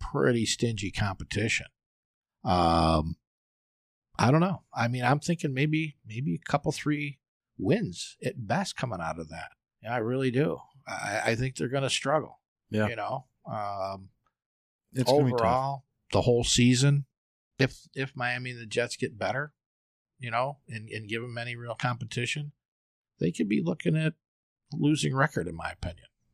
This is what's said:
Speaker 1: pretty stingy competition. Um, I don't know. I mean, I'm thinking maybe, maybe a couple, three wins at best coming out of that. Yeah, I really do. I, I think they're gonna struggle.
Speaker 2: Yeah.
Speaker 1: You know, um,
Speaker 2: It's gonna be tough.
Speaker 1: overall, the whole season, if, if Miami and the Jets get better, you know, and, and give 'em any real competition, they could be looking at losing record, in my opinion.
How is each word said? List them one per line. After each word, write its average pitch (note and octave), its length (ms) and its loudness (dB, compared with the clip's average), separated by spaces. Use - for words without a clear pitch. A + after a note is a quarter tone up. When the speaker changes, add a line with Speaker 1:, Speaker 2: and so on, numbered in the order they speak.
Speaker 1:
pretty B2+ 440 2
stingy G#2 460 -2
competition. - 760 -2
Um, E2 720 4
I A#2 140 6
don't D#3+ 100 6
know. F#3 220 0
I A#2+ 140 0
mean, B2 160 -2
I'm C3+ 160 4
thinking E3 340 -2
maybe, D3+ 520 0
maybe C3+ 300 -4
a - 160 -10
couple, D3+ 200 0
three D3 480 -4
wins D3 680 -2
at B2 240 -6
best E3 280 -2
coming A#2+ 260 -6
out E2 180 -6
of D#2 100 -10
that. D#2+ 200 -12
Yeah, A2+ 100 -6
I B2 40 0
really B2+ 340 0
do. D3+ 260 0
I, G2+ 400 -4
I A2+ 80 4
think B2+ 200 -2
they're D3 140 -4
gonna C3+ 200 0
struggle. - 500 -2
Speaker 2:
Yeah. G#2+ 180 2
Speaker 1:
You A#2 80 -4
know, A2 300 -6
um, G2 600 -6
Speaker 2:
It's B2+ 160 2
gonna C#3 160 6
be B2 60 4
tough. B2 100 2
Speaker 1:
overall, C3 440 2
the F#2+ 100 4
whole A#2+ 220 6
season, B2+ 600 4
if, - 360 0
if C3+ 220 -6
Miami B2 360 -4
and A#2+ 100 -12
the A#2 40 -14
Jets A#2 320 -2
get G#2 220 -4
better, B2 340 -4
you A#2+ 140 -10
know, B2+ 260 -2
and, A2 220 -12
and A2 200 -10
give A2+ 140 -4
'em A#2+ 140 -10
any A#2+ 180 -8
real A#2+ 200 -10
competition, B2 760 -4
they F3 120 2
could G#3+ 180 -2
be G#3+ 140 2
looking E3 340 -2
at D#3 160 0
losing D3 420 0
record, C3 320 0
in E2 80 -8
my E2 160 -8
opinion. - 360 -8